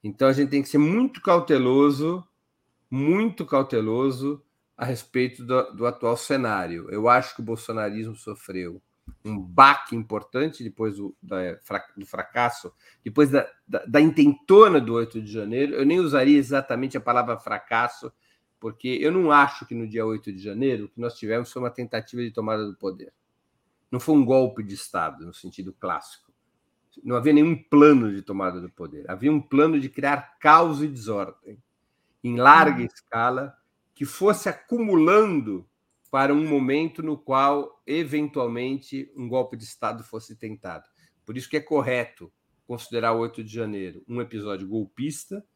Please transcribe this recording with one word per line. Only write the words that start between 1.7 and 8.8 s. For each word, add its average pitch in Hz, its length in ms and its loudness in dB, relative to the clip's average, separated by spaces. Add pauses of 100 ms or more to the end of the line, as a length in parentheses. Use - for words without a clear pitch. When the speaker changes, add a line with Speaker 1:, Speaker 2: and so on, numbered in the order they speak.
Speaker 1:
muito 165 560 -2
cauteloso 135 1000 -2 (320)
a - 80 -10
respeito 127 640 -6
do, 127 280 -2
do 110 120 -6
atual 120 320 -2
cenário. 98 720 -4
Eu 107 180 -2
acho 123 280 2
que - 60 -14
o 113 40 -10
bolsonarismo 110 720 -8
sofreu 92 680 -12 (420)